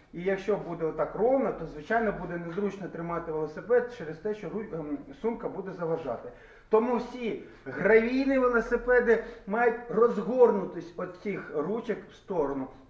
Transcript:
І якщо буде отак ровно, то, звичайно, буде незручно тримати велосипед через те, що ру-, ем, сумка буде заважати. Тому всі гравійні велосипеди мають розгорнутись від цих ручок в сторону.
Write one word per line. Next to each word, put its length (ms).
І 100
якщо 320
буде 300
отак 300
ровно, 440
то, 60
звичайно, 460
буде 260
незручно 400
тримати 440
велосипед 640
через 200
те, 160
що 140
ру-, 320
ем, 180
сумка 280
буде 220
заважати. 580
Тому 280
всі 460
гравійні 720
велосипеди 840
мають 280
розгорнутись 1120
від 160
цих 400
ручок 420
в 20
сторону. 540